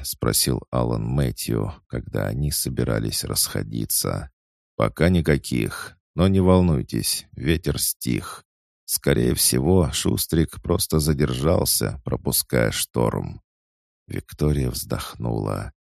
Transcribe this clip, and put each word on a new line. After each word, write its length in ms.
спросил 680
Алан 360
Мэтью, 680
когда 400
они 240
собирались 760
расходиться. 1040
«Пока 320
никаких, 880
но 140
не 120
волнуйтесь, 920
ветер 480
стих. 640
Скорее 500
всего, 560
Шустрик 680
просто 380
задержался, 1040
пропуская 680
шторм». 680
Виктория 640
вздохнула. 1120